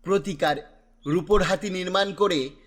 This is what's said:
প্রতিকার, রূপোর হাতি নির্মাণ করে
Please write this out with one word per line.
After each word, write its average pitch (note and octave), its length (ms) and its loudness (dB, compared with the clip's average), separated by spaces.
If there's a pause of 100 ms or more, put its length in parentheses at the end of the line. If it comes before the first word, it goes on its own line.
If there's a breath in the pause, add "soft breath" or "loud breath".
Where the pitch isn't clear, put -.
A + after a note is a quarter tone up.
প্রতিকার, E3+ 540 0 (480)
রূপোর F3+ 360 2
হাতি F#3+ 280 0
নির্মাণ F#3 440 -2
করে D#3 360 0 (180)